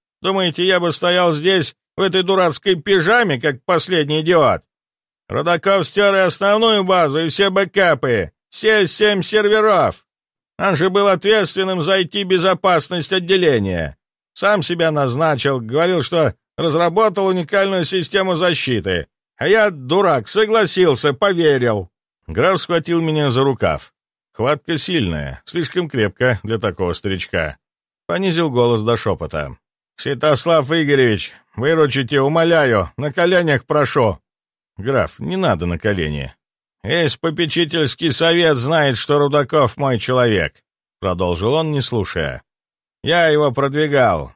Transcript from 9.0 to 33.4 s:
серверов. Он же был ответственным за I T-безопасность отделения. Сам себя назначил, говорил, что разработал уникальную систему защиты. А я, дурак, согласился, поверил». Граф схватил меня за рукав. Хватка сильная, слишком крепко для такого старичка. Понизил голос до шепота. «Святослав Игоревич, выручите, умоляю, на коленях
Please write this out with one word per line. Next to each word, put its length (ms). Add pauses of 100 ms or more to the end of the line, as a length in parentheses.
серверов. 800 (540)
Он 180
же 140
был 180
ответственным 720
за 120
I 100
T-безопасность 1080
отделения. 840 (380)
Сам 280
себя 300
назначил, 680
говорил, 420
что 320 (220)
разработал 680
уникальную 580
систему 520
защиты. 720 (280)
А 120
я, 220
дурак, 580
согласился, 880
поверил». 760 (380)
Граф 320
схватил 400
меня 300
за 120
рукав. 500 (400)
Хватка 460
сильная, 640
слишком 440
крепко 560
для 140
такого 340
старичка. 640 (480)
Понизил 440
голос 320
до 140
шепота. 600 (400)
«Святослав 760
Игоревич, 600 (240)
выручите, 640
умоляю, 760
на 160
коленях 540